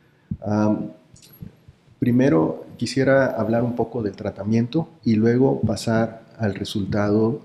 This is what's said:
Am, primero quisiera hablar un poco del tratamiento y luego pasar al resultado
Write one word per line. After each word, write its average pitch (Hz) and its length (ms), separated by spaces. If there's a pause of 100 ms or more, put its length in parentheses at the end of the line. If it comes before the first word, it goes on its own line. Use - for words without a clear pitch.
(400)
Am, 107 500 (1080)
primero 135 680 (100)
quisiera 131 500
hablar 117 380
un 120 100
poco 120 280
del 101 120
tratamiento 113 760 (140)
y 113 140
luego 127 460
pasar 113 600 (160)
al 104 160
resultado 104 920